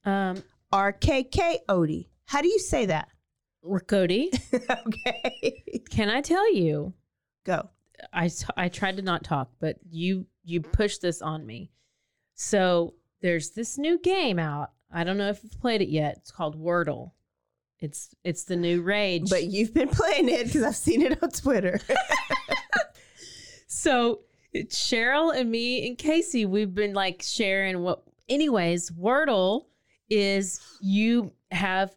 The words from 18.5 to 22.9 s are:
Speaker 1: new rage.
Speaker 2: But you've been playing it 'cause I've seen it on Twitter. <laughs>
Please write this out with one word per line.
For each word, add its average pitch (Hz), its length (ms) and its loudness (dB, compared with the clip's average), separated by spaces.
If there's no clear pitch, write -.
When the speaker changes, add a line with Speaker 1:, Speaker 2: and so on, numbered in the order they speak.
Speaker 1:
new 175 260 2
rage. 190 480 0
Speaker 2:
But 170 140 2
you've 208 300 0
been 277 140 4
playing 320 400 2
it 240 240 0
'cause 285 100 2
I've 214 140 0
seen 302 260 2
it 320 200 2
on 262 80 0
Twitter. 202 540 0
<laughs> - 40 -12